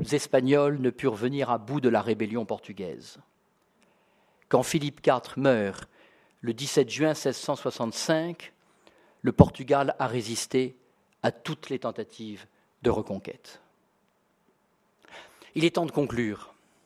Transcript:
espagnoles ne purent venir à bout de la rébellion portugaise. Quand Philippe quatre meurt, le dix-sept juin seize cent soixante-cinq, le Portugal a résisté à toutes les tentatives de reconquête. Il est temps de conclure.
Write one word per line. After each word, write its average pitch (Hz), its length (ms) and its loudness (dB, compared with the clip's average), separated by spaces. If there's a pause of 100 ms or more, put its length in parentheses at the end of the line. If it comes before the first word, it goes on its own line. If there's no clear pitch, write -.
(120)
espagnoles 143 680 2
ne 127 120 0
purent 120 240 -2
venir 127 340 -2
à 117 80 0
bout 123 240 -6
de 127 80 4
la 107 140 4
rébellion 110 420 -2
portugaise. 92 720 -10 (1300)
Quand 131 140 4
Philippe 143 400 -4
quatre - 380 0
meurt, 113 500 2 (520)
le 117 120 -4
dix-sept 131 360 0
juin 143 260 0
seize 135 200 -4
cent - 200 -4
soixante-cinq, 160 960 -4 (680)
le 127 100 0
Portugal 139 680 6
a 139 80 -2
résisté 123 720 -2 (460)
à 120 80 2
toutes - 380 -10
les 131 100 -4
tentatives 107 680 -10 (380)
de 123 80 4
reconquête. - 680 -6 (2000)
Il 160 100 2
est 170 100 2
temps 170 120 0
de - 40 -8
conclure. 117 600 -4 (320)